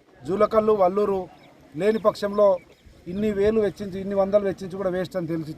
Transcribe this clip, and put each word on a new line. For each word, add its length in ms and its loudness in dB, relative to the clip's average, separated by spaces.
జూలకల్లు, 540 2
వల్లూరు, 400 2
లేని 260 0
పక్షంలో 420 2
ఇన్ని 260 -2
వేలు 280 2
వెచ్చించి, 380 -8
ఇన్ని 160 -4
వందలు 280 2
వెచ్చించి 320 -8
కూడా 160 -2
వేస్ట్ 220 -6
అని 140 -6
తెలిసి, 260 -6